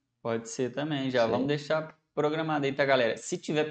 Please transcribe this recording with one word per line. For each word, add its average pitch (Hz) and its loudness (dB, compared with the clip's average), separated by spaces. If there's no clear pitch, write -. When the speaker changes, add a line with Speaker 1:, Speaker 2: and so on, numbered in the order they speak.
Speaker 1:
Pode 117 -4
ser 127 -4
também, 135 -4
já 120 4
Speaker 2:
Sim. 113 2
Speaker 1:
vamos 131 0
deixar 156 -2
programado 151 0
aí, 135 0
tá, 143 2
galera? 123 4
Se - -8
tiver 151 0